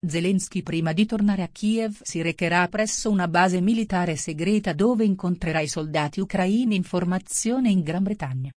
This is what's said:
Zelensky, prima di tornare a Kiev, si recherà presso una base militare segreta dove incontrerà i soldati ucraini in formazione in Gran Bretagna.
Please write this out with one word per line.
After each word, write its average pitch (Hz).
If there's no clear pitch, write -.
Zelensky, 175
prima 165
di 208
tornare 208
a 170
Kiev, 220
si -
recherà 175
presso 214
una 190
base 180
militare 185
segreta 175
dove 220
incontrerà 180
i 151
soldati 151
ucraini 208
in 185
formazione 185
in 190
Gran 165
Bretagna. 139